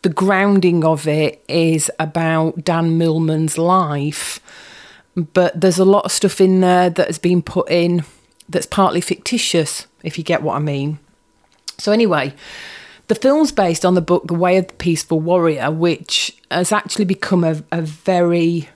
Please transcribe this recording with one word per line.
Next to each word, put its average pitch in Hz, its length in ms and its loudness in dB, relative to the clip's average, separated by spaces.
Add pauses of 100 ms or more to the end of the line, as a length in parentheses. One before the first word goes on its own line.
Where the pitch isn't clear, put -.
The 190 60 0
grounding 185 760 2
of 156 240 0
it 151 400 -2
is 160 500 0
about 160 640 -2
Dan 165 320 0
Millman's 160 640 0
life. 156 800 -2 (760)
But 175 440 -2
there's 185 200 2
a 185 40 4
lot 196 200 4
of - 80 -6
stuff - 280 -2
in 185 200 4
there 180 280 4
that 175 200 0
has 160 100 -6
been 180 240 2
put - 260 -4
in 170 360 0 (440)
that's - 160 -4
partly 185 360 0
fictitious, - 880 -4 (160)
if 160 120 -8
you 165 60 -8
get 165 180 -2
what 151 140 -4
I 147 60 -4
mean. 147 400 -4 (800)
So - 120 -4
anyway, 170 420 2 (760)
the 220 80 0
film's 285 340 2
based 175 340 0
on 185 120 4
the 175 40 4
book 170 280 0
The 175 60 -4
Way 180 220 2
of 185 120 0
the - 60 -20
Peaceful 165 440 -2
Warrior, 160 540 0
which - 680 -4 (100)
has 175 220 -2
actually 208 360 -2
become 185 360 0
a, 160 200 -2 (100)
a 170 100 -4
very 170 920 0